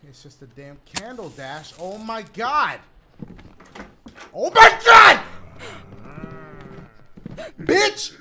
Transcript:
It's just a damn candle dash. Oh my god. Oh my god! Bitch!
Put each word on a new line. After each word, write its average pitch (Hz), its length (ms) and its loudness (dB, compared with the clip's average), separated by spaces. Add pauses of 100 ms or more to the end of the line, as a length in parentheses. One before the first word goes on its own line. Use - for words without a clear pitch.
It's 135 140 -20
just - 200 -20
a 143 40 -20
damn 143 380 -20
candle 220 460 -12
dash. 139 480 -16
Oh 185 200 -12
my 220 240 -12 (120)
god. 233 440 -4 (1500)
Oh 233 180 -6
my - 340 8
god! 453 360 10 (2500)
Bitch! 415 600 -2